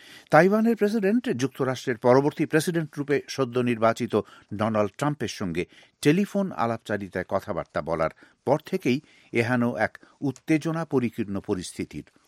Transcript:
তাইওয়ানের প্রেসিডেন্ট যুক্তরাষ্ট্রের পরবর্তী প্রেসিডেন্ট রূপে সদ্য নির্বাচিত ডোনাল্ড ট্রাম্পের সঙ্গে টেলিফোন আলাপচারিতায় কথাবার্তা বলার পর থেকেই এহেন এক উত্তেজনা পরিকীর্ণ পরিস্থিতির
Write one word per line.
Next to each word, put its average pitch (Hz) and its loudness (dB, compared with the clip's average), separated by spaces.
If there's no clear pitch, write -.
তাইওয়ানের 214 6
প্রেসিডেন্ট 208 0
যুক্তরাষ্ট্রের 131 -2
পরবর্তী 139 4
প্রেসিডেন্ট 160 -2
রূপে 139 -2
সদ্য 123 -2
নির্বাচিত 113 0
ডোনাল্ড 107 0
ট্রাম্পের 147 -2
সঙ্গে 87 -6
টেলিফোন 190 0
আলাপচারিতায় 101 -4
কথাবার্তা 87 -6
বলার 80 -2
পর 131 2
থেকেই 151 -2
এহেন 120 0
এক - -4
উত্তেজনা 160 -4
পরিকীর্ণ 113 -2
পরিস্থিতির 90 -6